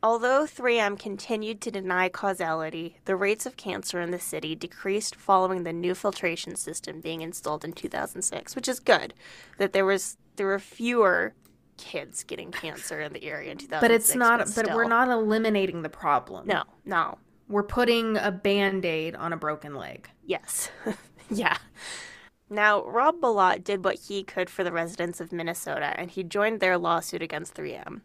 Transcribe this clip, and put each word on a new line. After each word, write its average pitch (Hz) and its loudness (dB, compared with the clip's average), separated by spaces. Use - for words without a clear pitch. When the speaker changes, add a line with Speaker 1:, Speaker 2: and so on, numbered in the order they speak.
Speaker 1:
Although 240 4
three 247 0
M 202 2
continued 214 -6
to 226 -6
deny 185 2
causality, 165 -4
the 190 2
rates 202 2
of 254 -10
cancer 185 -4
in 175 -2
the 180 -4
city 156 -6
decreased 196 -4
following 185 4
the 165 -4
new 175 0
filtration 175 -2
system - -8
being 165 -6
installed 160 -6
in 165 -8
two - -10
thousand - -6
six, - -6
which 254 -4
is 254 -4
good, - 2
that - 0
there 196 4
was, 190 0
there 202 -2
were 196 0
fewer 214 2
kids - -10
getting - -10
cancer 156 -8
in 151 -8
the - -12
area 147 -8
in 147 -12
two 285 -14
thousand 226 2
six, - -
Speaker 2:
But - 8
it's 226 4
not, 233 4
Speaker 1:
but 220 0
Speaker 2:
but 220 0
we're 226 2
Speaker 1:
still. 233 -2
Speaker 2:
not 240 4
eliminating 214 2
the 156 -6
problem. 135 -2
Speaker 1:
No, 175 0
no. 170 0
Speaker 2:
We're 202 2
putting 233 2
a 202 2
Band-Aid 185 0
on 170 -4
a 165 -6
broken 151 -6
leg. 71 -12
Speaker 1:
Yes. - -4
<laughs> - -8
Yeah. 208 2
Now, 208 6
Rob 302 2
Bilott 202 4
did 196 0
what 190 0
he 196 -4
could 185 -4
for - -4
the 175 0
residents 170 -4
of 165 -8
Minnesota, 165 -2
and 170 -6
he 185 -6
joined 202 2
their 185 6
lawsuit 170 0
against 160 -8
three 147 -8
M. - -12